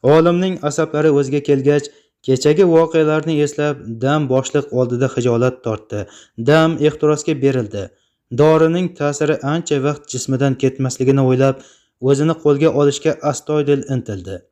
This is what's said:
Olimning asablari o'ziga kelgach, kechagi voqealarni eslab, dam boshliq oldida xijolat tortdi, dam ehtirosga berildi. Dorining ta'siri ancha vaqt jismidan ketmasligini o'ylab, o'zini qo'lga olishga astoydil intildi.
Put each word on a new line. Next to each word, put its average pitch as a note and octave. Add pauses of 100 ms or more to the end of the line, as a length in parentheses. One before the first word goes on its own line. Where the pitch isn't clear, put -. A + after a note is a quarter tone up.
Olimning F3
asablari D#3
o'ziga C#3+
kelgach, C#3+ (400)
kechagi D3+
voqealarni D#3+ (100)
eslab, D3 (240)
dam C#3+ (100)
boshliq C3
oldida B2
xijolat B2
tortdi, G#2+ (380)
dam D#3+ (100)
ehtirosga D3+
berildi. A#2 (480)
Dorining D#3+
ta'siri C#3+
ancha D3+
vaqt C#3+
jismidan C3
ketmasligini C3
o'ylab, C3 (460)
o'zini C#3+
qo'lga D3
olishga C#3+ (180)
astoydil C#3+ (120)
intildi. G2 (160)